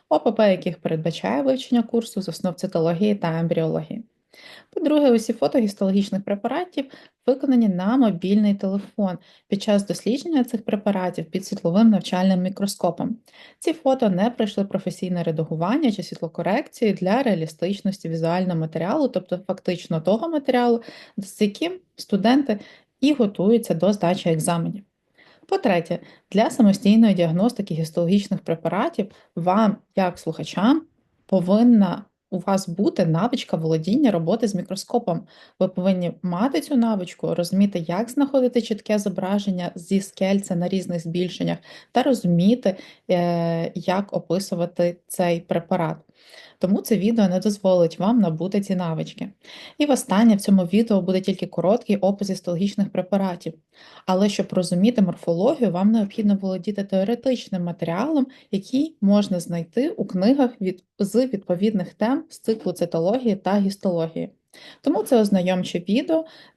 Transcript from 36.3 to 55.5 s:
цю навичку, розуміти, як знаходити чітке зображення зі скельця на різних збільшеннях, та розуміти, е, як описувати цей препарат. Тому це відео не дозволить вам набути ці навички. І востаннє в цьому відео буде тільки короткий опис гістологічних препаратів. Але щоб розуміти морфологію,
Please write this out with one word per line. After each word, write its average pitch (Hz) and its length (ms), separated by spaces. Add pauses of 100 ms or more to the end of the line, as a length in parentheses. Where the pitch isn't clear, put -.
цю 294 140
навичку, 190 600
розуміти, 180 520
як 208 220
знаходити 254 520
чітке 214 380
зображення 185 760
зі 190 260
скельця 196 540
на 170 120
різних 175 360
збільшеннях, 170 540 (340)
та 262 120
розуміти, 196 720 (340)
е, 170 680
як 185 380
описувати 175 840 (100)
цей 175 320
препарат. 165 580 (640)
Тому 190 180
це 214 160
відео 208 300
не 180 120
дозволить 185 600
вам 226 200
набути 180 420
ці 196 140
навички. 160 540 (480)
І 294 80
востаннє 233 500
в 196 60
цьому 196 220
відео 202 380
буде 185 200
тільки 185 260
короткий 196 500
опис 196 320
гістологічних 190 600
препаратів. 185 640 (520)
Але 190 240
щоб 202 220
розуміти 190 500
морфологію, 190 680